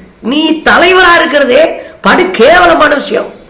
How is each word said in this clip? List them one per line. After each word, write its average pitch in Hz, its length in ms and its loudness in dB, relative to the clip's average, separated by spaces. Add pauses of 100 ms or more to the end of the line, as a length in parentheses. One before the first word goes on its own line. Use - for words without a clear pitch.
(200)
நீ 302 300 -2
தலைவரா 349 640 2
இருக்கிறதே 285 760 -2 (100)
படு 262 300 0
கேவலமான 302 640 2
விஷயம். - 380 -6 (180)